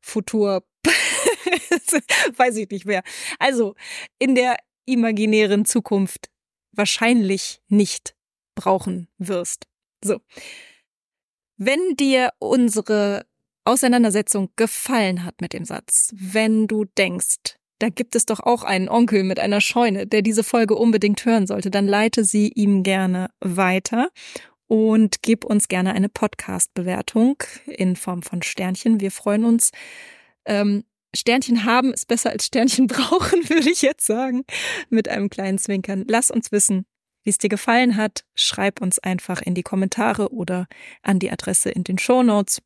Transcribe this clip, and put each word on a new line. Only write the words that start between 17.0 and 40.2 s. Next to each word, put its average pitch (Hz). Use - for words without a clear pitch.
da 160
gibt 233
es 233
doch 214
auch 240
einen 190
Onkel 220
mit 185
einer 202
Scheune, 202
der 214
diese 214
Folge 220
unbedingt 208
hören 220
sollte, 202
dann 202
leite 214
sie 208
ihm 202
gerne 185
weiter 190
und 220
gib 226
uns 208
gerne 185
eine 190
Podcast-Bewertung 190
in 185
Form 175
von -
Sternchen. 196
Wir 196
freuen 214
uns. 233
Ähm, 208
Sternchen 233
haben 247
ist -
besser 233
als -
Sternchen 262
<laughs> -
brauchen, 339
würde 302
ich 359
jetzt 285
sagen, 254
mit 220
einem 202
kleinen 196
Zwinkern. 196
Lass 226
uns 233
wissen, 196
wie 208
es -
dir 202
gefallen 233
hat. 214
Schreib -
uns 180
einfach 180
in 180
die 180
Kommentare 202